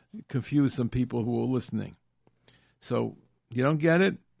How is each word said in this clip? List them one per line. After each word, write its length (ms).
confuse 460
some 160
people 340
who 180
are 60
listening. 480
So, 340
you 120
don't 160
get 220
it? 160